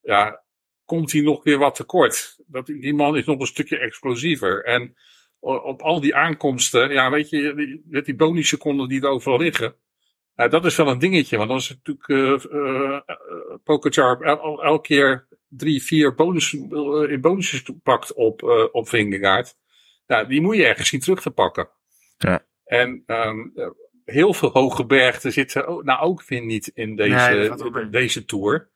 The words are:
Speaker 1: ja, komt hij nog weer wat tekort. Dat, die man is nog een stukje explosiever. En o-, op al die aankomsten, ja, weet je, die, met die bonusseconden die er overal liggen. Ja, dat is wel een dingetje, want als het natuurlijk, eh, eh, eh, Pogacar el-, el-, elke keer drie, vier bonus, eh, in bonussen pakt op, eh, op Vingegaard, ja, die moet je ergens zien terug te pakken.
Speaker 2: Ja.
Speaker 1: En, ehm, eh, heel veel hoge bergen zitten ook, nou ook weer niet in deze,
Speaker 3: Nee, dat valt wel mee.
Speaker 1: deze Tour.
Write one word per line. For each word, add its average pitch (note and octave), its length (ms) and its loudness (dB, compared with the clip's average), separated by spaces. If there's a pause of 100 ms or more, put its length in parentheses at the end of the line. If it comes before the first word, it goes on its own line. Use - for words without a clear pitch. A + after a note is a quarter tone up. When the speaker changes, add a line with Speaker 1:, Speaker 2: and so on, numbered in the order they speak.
Speaker 1:
ja, G#2+ 420 0 (420)
komt E3 280 -4
hij D3+ 80 2
nog D3 240 2
weer D3 140 4
wat C#3 160 2
tekort. - 640 0 (100)
Dat, C3 200 -10
die D3 280 -6
man D3 220 2
is D3 80 -2
nog C#3+ 160 -2
een C3+ 60 -4
stukje - 320 -6
explosiever. B2 840 -4
En A#2+ 300 -4 (460)
o-, C3 160 -2
op C3 260 -8
al D#3+ 180 0
die C#3 140 0
aankomsten, C#3 800 0
ja, C3 180 2
weet D3 200 -2
je, D3 240 -2
die, D3 340 -8
met D3 160 -4
die C#3 120 -6
bonusseconden D3 720 0
die C3+ 140 -4
er C#3 60 0
overal C3 300 0
liggen. D3 380 -2 (600)
Ja, A#2 120 2
dat E3 160 2
is E3 120 0
wel D3+ 120 4
een B2+ 100 0
dingetje, D#3+ 380 0
want A2 140 -2
als C3 180 -4
het B2+ 160 -16
natuurlijk, C3+ 640 0
eh, D3 100 -6
eh, C3+ 480 -4
eh, - 580 -14
Pogacar C#3 560 2
el-, D3+ 220 0
el-, D3+ 200 -8
elke D3+ 260 2
keer C3+ 400 4 (200)
drie, C#3 340 -2
vier D3 320 2
bonus, E3 400 0
eh, C#3+ 60 -8 (500)
in C3+ 100 -4
bonussen D#3+ 640 -2
pakt - 320 0
op, A2 280 0
eh, A2+ 300 4
op A#2 160 -4
Vingegaard, G2+ 680 0 (520)
ja, A2 180 0
die C3+ 160 0
moet G#3 160 2
je E3 100 6
ergens - 220 2
zien C3 120 -2
terug F#3 220 0
te - 80 -4
pakken. - 380 -2 (500)
Speaker 2:
Ja. - 280 -2 (180)
Speaker 1:
En, B2 420 0
ehm, A2+ 320 -4 (160)
eh, A#2 120 -8 (380)
heel E3+ 300 4
veel - 160 0
hoge C3 360 2
bergen B2+ 460 2
zitten C#3 340 -2
ook, E3 180 -8
nou C3 160 0
ook E3+ 240 -2
weer B2 180 -6
niet A2+ 320 -6
in A2 220 -8
deze, G#2 180 2
Speaker 3:
Nee, B2 240 4
dat G#2 80 2 (120)
valt A#2 140 -8
wel A#2 100 -6
mee. G#2+ 80 -10
Speaker 1:
deze A#2+ 340 -2
Tour. G#2+ 520 -2